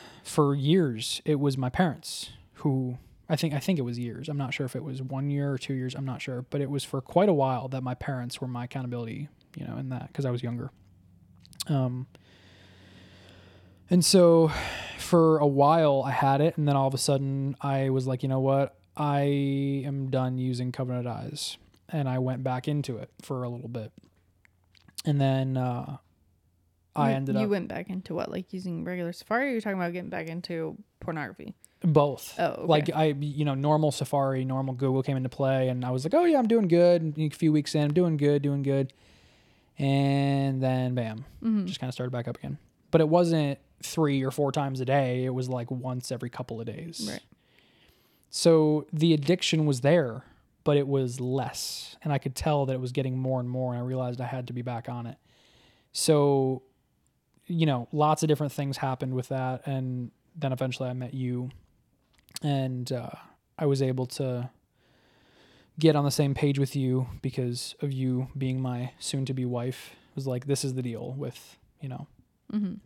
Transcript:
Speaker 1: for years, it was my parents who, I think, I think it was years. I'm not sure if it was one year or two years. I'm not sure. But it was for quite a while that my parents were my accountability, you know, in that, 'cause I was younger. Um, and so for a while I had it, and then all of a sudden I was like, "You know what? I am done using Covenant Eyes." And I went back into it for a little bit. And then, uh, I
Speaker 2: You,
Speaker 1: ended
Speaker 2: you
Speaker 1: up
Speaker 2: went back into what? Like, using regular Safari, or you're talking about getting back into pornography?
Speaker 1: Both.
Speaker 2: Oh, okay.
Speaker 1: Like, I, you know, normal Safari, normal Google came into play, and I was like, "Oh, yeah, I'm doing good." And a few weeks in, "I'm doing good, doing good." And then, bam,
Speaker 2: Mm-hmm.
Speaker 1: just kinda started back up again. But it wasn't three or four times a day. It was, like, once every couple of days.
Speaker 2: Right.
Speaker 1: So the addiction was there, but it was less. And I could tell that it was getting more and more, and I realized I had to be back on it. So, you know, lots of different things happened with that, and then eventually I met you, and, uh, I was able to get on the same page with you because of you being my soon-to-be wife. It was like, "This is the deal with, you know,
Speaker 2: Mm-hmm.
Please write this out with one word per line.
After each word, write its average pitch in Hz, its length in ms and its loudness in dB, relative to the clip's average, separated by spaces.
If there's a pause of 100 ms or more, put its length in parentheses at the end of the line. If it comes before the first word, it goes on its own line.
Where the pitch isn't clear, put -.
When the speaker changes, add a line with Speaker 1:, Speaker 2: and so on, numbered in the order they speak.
(220)
Speaker 1:
for 143 320 2
years, 143 680 2
it 151 140 2
was 139 200 0
my 131 100 -2
parents - 600 -2 (240)
who, 131 440 -2 (300)
I 156 80 0
think, 151 180 -2
I 147 40 -2
think 175 200 0
it 135 40 -2
was 120 160 -4
years. 123 300 -8
I'm 147 100 -6
not 135 160 -4
sure 143 120 -4
if - 80 -8
it 127 80 -6
was 131 200 -8
one 135 280 -4
year 143 220 -2
or 131 60 -4
two - 160 -6
years. 127 200 -4
I'm 135 120 -6
not 123 160 -6
sure. 127 260 -6
But 143 120 -4
it 139 100 -4
was 143 120 -2
for - 200 -6
quite 196 260 4
a 190 60 6
while 135 340 2
that 131 140 -6
my 127 120 -4
parents 123 460 -6
were 131 80 -6
my 123 160 -6
accountability, 123 640 -8 (280)
you 143 100 -10
know, 117 100 -8
in 131 140 -8
that, - 240 -10
'cause 143 100 -2
I 127 60 0
was 123 120 -4
younger. 120 280 -6 (1000)
Um, 131 380 0 (1800)
and 180 140 6
so 165 460 8 (480)
for 160 400 6
a 147 80 4
while 143 580 6
I 135 60 -2
had 139 300 4
it, 156 160 2
and 151 100 2
then 143 100 4
all 135 120 2
of 135 60 0
a 127 40 -2
sudden 139 640 0
I 135 300 0
was 131 160 0
like, 131 160 -2
"You 139 60 0
know 131 120 0
what? 135 380 2 (180)
I 143 240 0 (640)
am 139 260 -4
done 127 280 0
using 127 340 -2
Covenant 123 340 -4
Eyes." 120 520 -8 (320)
And 143 180 -2
I 127 100 -2
went 127 240 -2
back 127 240 -4
into 143 300 -2
it - 140 -12 (120)
for 131 220 -6
a 120 40 -6
little 120 200 -10
bit. 117 240 -10 (1120)
And 143 160 2
then, 135 380 2
uh, 127 400 -4 (960)
I 143 140 2
Speaker 2:
You, 135 60 2
Speaker 1:
ended 135 200 -2
Speaker 2:
you 214 60 2
Speaker 1:
up 208 80 0
Speaker 2:
went 196 180 0
back - 220 -8
into 185 240 -8
what? - 160 -4
Like, - 220 -8
using 180 320 -6
regular 180 280 -6
Safari, 247 360 -2
or - 40 -2
you're 226 80 -2
talking 202 180 -4
about 175 140 -2
getting 180 180 -8
back 165 180 -8
into 165 500 -8 (220)
pornography? - 540 -8 (280)
Speaker 1:
Both. 147 560 4
Speaker 2:
Oh, 175 140 2
okay. - 140 -8
Speaker 1:
Like, 156 280 4
I, 156 120 4 (120)
you 147 260 -4
know, 143 100 0
normal 151 360 2
Safari, 135 540 0
normal 131 300 -2
Google 131 280 2
came 135 140 -2
into 131 120 -2
play, 135 400 2
and 127 160 -2
I 127 60 -2
was 127 140 -2
like, 180 100 0
"Oh, 339 100 6
yeah, 320 140 6
I'm 240 100 2
doing 220 200 4
good." 170 340 8
And 156 160 -4
a 156 120 0
few 156 220 2
weeks 151 220 2
in, 151 80 4
"I'm 147 100 2
doing 165 240 4
good, 147 260 4
doing 143 200 0
good." 135 300 0 (840)
And 139 840 2
then, 127 320 0
bam, 113 300 -4 (180)
Speaker 2:
Mm-hmm. 208 240 0
Speaker 1:
just 185 140 -6
kinda 127 120 -4
started 127 200 -6
back 123 160 -4
up 123 100 -8
again. 139 200 -8 (340)
But 160 80 8
it 156 80 4
wasn't 160 500 4 (240)
three 143 400 0
or 131 80 -2
four 139 220 0
times 135 280 -2
a 127 40 -4
day. 127 400 2
It 127 100 -2
was, 127 140 -4
like, 123 220 -6
once 127 420 -6
every 120 180 -6
couple 117 300 -8
of 113 60 -10
days. 113 440 -10
Speaker 2:
Right. - 120 -10 (1080)
Speaker 1:
So 151 600 4
the 160 200 4
addiction 156 540 2
was 135 140 0
there, 139 440 2 (380)
but 147 140 4
it 143 100 2
was 131 340 0
less. - 840 -6
And 151 80 -2
I 139 60 0
could 135 180 -6
tell 147 300 0
that 131 80 -2
it 127 60 -4
was 127 120 -6
getting 131 260 -2
more 131 220 0
and 123 100 -4
more, 127 240 -2
and 123 80 -6
I - 20 -6
realized 127 360 -4
I 123 60 -6
had 123 200 -8
to 123 60 -10
be 123 100 -6
back 120 260 -6
on 120 180 -8
it. 117 120 -14 (720)
So, 139 720 2 (840)
you 165 200 0
know, 127 260 0
lots 151 300 2
of 156 60 2
different 147 240 0
things 139 260 -4
happened 131 340 -4
with 127 160 -4
that, 127 380 -4
and 127 460 -4 (240)
then 147 160 -2
eventually 131 360 -4
I 123 60 -6
met 127 180 -8
you, 127 380 -4 (920)
and, 131 480 -2
uh, 120 200 -6 (480)
I 156 80 0
was 139 160 4
able 127 240 0
to 127 420 -4 (1300)
get 156 180 6
on 143 80 4
the 143 60 2
same 139 240 2
page 139 240 2
with 139 160 0
you 127 340 0 (120)
because 123 640 -4
of 143 100 -2
you 127 360 -2 (100)
being 131 240 -2
my 127 360 -4
soon-to-be 131 460 -4
wife. 123 460 -4 (200)
It - 60 -20
was 135 100 -6
like, 127 200 -4
"This 139 180 0
is 135 100 -2
the 127 80 -4
deal 123 300 -8
with, 135 460 -12 (240)
you 139 80 -10
know, 131 160 -12 (460)
Speaker 2:
Mm-hmm. 208 220 -4 (120)